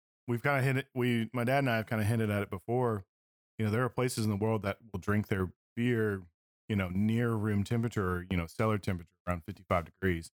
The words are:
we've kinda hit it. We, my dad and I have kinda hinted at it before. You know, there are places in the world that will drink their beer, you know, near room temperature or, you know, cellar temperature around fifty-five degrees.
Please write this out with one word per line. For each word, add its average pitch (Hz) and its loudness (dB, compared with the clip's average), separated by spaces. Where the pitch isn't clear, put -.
we've 120 -2
kinda 143 2
hit 131 0
it. 135 -4
We, 120 0
my 123 -2
dad 131 2
and 139 0
I 113 2
have 110 -2
kinda 110 0
hinted 110 2
at 104 0
it 101 -4
before. 113 -2
You 110 0
know, 104 2
there 113 2
are 123 0
places 123 -2
in 107 2
the 101 0
world 110 0
that 101 -2
will 95 -6
drink 104 2
their 95 0
beer, 110 0
you 110 0
know, 92 2
near 110 2
room 104 0
temperature 113 0
or, 90 -2
you 95 2
know, 85 0
cellar 110 0
temperature 87 -6
around 90 -4
fifty-five 92 -2
degrees. 85 -2